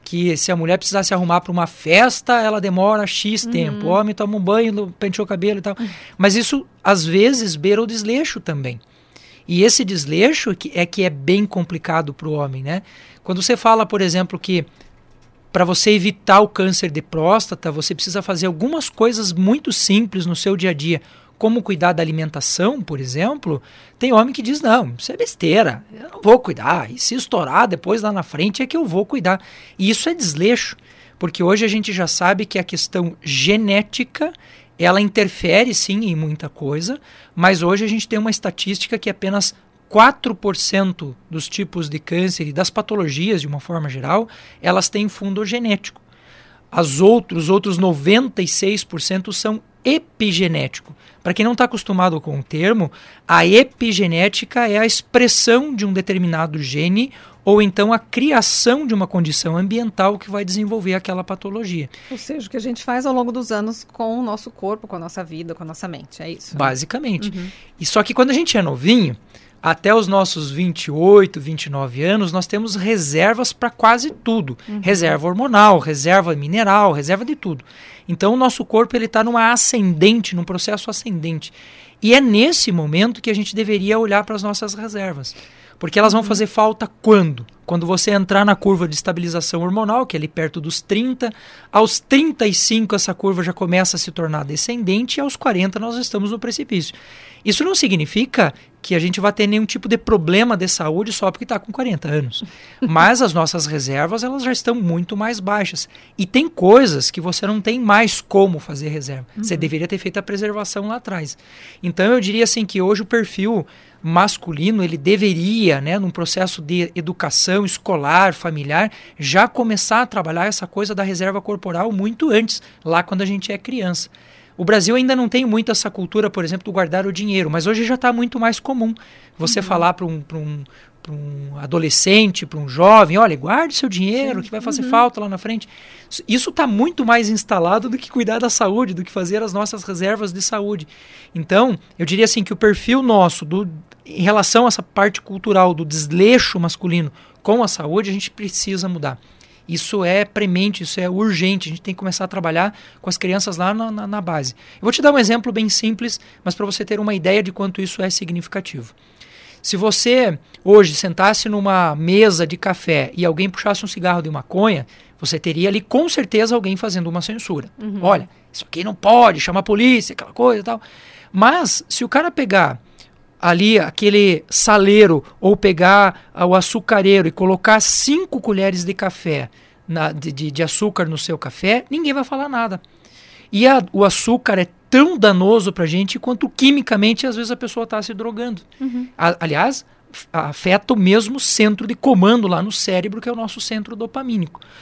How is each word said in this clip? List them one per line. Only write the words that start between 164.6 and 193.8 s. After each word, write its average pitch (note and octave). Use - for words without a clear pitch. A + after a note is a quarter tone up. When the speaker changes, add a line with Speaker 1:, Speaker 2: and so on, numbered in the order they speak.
Speaker 1:
você D#3+
teria E3
ali G3+
com C#4+
certeza A3+
alguém F#3+
fazendo F3+
uma E3+
censura. F3+
Speaker 2:
Uhum. G#3
Speaker 1:
"Olha, F3+
isso -
aqui F3
não G#3+
pode, G#3
chama F#3
a F#3+
polícia", A3+
aquela -
coisa A#3+
e -
tal. A3+
Mas B3
se -
o -
cara E4
pegar F#3+
ali F3+
aquele G3
saleiro G3+
ou G3
pegar, F#3+
ah, F3+
o F3+
açucareiro G3
e D#3+
colocar F#3+
cinco C#4+
colheres F#3+
de F#3
café D#3
na, D#3+
de, D#3
de, D3
de D3
açúcar G3+
no D#3
seu D#3+
café, G3+
ninguém D4
vai C4+
falar C#4
nada. A3+
E G#3
a, C4
o G3
açúcar A3
é F3
tão D4+
danoso G3
pra F3
gente F#3
quanto B3+
quimicamente, A#3+
às A#3
vezes, A3+
a B3
pessoa A#3
tá G#3+
se A#3
drogando. A3+
Speaker 2:
Uhum. B3
Speaker 1:
A-, E3+
aliás, E3+
f-, -
afeta E3+
o A#3
mesmo G#3
centro G#3+
de G#3+
comando A3
lá F3
no G#3
cérebro, F#3+
que -
é A#3+
o A#3+
nosso A3+
centro G#3+